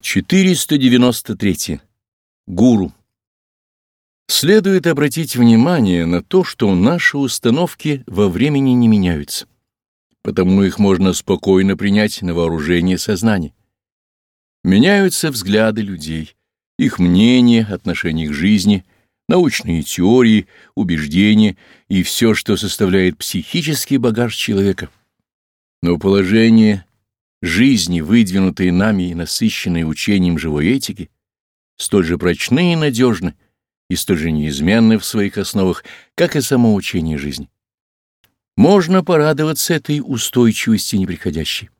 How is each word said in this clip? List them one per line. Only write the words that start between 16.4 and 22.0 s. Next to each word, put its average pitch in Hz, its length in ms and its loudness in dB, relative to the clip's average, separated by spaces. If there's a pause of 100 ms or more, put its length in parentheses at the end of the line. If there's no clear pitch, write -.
их 123 180 -2
мнения, 113 720 4
отношение 82 600 -6
к 73 40 -6
жизни, 98 520 0 (420)
научные 127 560 0
теории, 110 640 2 (280)
убеждения 92 840 0 (320)
и 95 140 0